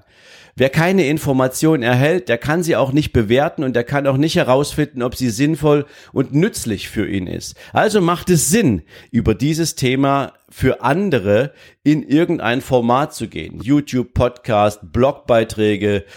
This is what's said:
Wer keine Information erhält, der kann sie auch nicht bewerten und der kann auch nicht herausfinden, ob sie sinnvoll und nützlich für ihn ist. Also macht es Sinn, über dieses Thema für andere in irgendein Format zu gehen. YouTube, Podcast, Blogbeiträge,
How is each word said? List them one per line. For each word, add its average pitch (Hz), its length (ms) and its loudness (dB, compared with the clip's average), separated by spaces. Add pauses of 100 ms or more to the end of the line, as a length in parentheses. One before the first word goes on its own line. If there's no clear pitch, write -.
(560)
Wer 131 140 2
keine 170 380 2
Information 143 720 0
erhält, 135 460 2
der 117 100 0
kann 160 240 -2
sie 156 140 0
auch 131 160 0
nicht 147 200 0
bewerten 131 520 0
und 131 100 -2
der 120 80 0
kann 139 240 -4
auch 135 100 0
nicht 156 200 0
herausfinden, 143 640 0
ob 120 140 -4
sie 127 140 -2
sinnvoll 147 540 2 (280)
und 123 200 -2
nützlich 143 560 -2
für 107 200 -4
ihn 92 180 -4
ist. - 300 -10 (160)
Also 202 280 2
macht 170 300 0
es 151 200 2
Sinn, 156 320 2 (280)
über 113 240 0
dieses 156 400 -2
Thema 135 600 0 (140)
für - 320 -2
andere 131 720 0 (300)
in 147 220 0
irgendein 139 560 0
Format 123 540 0
zu 113 120 -10
gehen. 82 360 -12
YouTube, 127 520 -2
Podcast, 104 800 0
Blogbeiträge, 110 1120 0 (120)